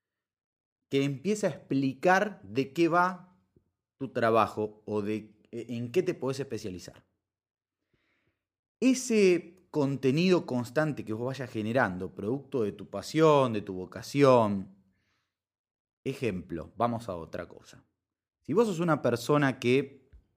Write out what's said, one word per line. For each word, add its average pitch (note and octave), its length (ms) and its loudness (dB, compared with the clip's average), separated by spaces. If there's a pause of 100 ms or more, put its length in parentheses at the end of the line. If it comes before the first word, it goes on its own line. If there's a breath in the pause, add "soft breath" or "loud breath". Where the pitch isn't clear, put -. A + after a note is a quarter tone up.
(880)
que C#3 160 0
empiece F#3+ 420 -2
a F3 40 -2
explicar F3 920 0
de C3+ 300 -4
qué E3 160 2
va F3+ 480 -2 (640)
tu C3 140 -10
trabajo A2 720 0
o G#2+ 160 -4
de, G#2+ 340 -6 (140)
e-, A#2 160 -12 (100)
en A#2+ 160 -8
qué F3+ 100 0
te F3 120 -4
podés B2+ 260 -6
especializar. G#2 640 -12 (1800)
Ese G#3+ 880 2
contenido D3+ 760 2
constante B2 580 -4
que A2 80 -8
vos A2+ 140 -6
vayas B2+ 240 -8
generando, G#2+ 640 -2
producto B2 480 -4
de G2+ 100 -2
tu - 180 -16
pasión, C#3 600 4
de G#2 100 -4
tu G2 120 -8
vocación. G#2+ 1000 2 (1300)
Ejemplo, F2+ 720 -6
vamos A#2 320 -2
a F#2 60 -6
otra E2+ 320 -12
cosa. - 380 -20 (580)
Si A#2+ 100 -8
vos A3+ 140 2
sos F3 140 -4
una D#3+ 200 0
persona C3 600 0
que B2+ 500 -2 (260)